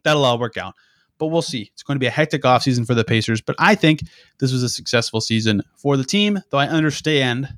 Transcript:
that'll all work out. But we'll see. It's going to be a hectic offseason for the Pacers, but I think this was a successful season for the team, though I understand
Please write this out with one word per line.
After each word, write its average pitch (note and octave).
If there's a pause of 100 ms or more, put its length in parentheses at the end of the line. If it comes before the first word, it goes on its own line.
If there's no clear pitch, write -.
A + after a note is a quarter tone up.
that'll D3+
all A#2+
work A#2+
out. F#2 (460)
But D#3
we'll E3
see. A2
It's -
going C#3+
to C3+
be B2+
a A#2
hectic D3+
offseason B2+
for B2+
the A2+
Pacers, A2+
but -
I G3+
think D#3 (380)
this C3
was B2+
a B2
successful -
season A2 (140)
for C#3+
the C3+
team, G#3 (100)
though E3+
I C#3+
understand C#3